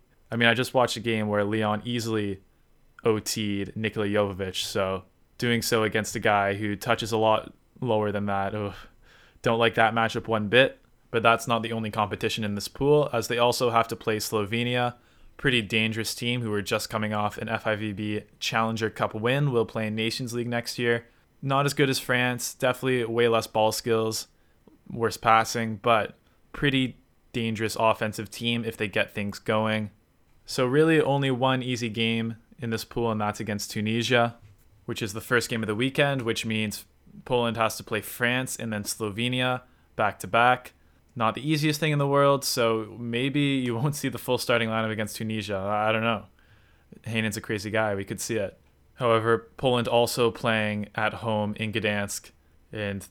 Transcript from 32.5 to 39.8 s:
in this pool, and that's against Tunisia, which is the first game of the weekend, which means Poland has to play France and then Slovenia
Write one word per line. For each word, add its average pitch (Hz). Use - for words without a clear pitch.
in 120
this 113
pool, 117
and 107
that's 104
against 104
Tunisia, 117
which 120
is 104
the 110
first 120
game 113
of 107
the 107
weekend, 135
which 113
means 110
Poland 120
has 113
to -
play 107
France 123
and 113
then 104
Slovenia 123